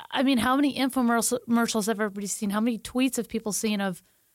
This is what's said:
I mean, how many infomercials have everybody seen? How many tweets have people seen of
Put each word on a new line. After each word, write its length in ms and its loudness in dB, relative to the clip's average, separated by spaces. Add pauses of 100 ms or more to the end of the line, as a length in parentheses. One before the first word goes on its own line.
(120)
I 120 0
mean, 160 4
how 180 2
many 200 2
infomercials 1120 0
have 140 0
everybody 260 -4
seen? 220 -4
How 100 0
many 180 0
tweets 380 -2
have 140 -4
people 240 -4
seen 260 -2
of 240 -4 (320)